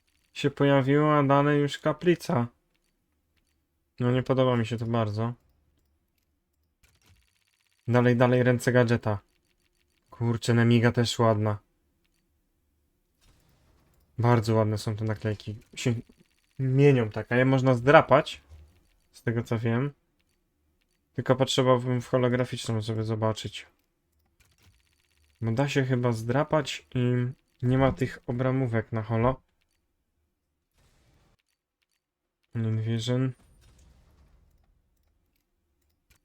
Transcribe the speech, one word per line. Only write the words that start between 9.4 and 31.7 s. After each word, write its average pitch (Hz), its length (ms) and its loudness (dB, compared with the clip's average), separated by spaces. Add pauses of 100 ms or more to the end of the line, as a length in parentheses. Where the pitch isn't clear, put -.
Kurczę, 117 440 -2
Nemiga 117 380 4
też 117 280 -2
ładna. 107 380 0 (2500)
Bardzo 113 380 2
ładne 107 220 0
są 110 180 -6
te 110 100 -8
naklejki. 107 500 -6 (200)
Się 120 180 -2 (680)
mienią 131 500 4
tak, 107 220 -8
a 120 40 0
je 127 100 4
można 131 280 2
zdrapać. 139 680 4 (680)
Z - 100 -20
tego 117 220 -4
co 113 160 -4
wiem. 120 340 -2 (1300)
Tylko 123 140 0
potrzebowałbym 127 640 0
w - 60 -16
holograficznym 123 760 -2
sobie 110 200 -6
zobaczyć. 110 640 -6 (1700)
Bo 113 100 -4
da 139 180 -2
się 139 160 0
chyba 123 260 0
zdrapać 131 840 -4
i 123 320 0 (340)
nie 123 160 0
ma 135 140 4
tych - 360 -6
obramówek 123 640 -2
na 113 120 -4
holo. 117 380 -2 (3250)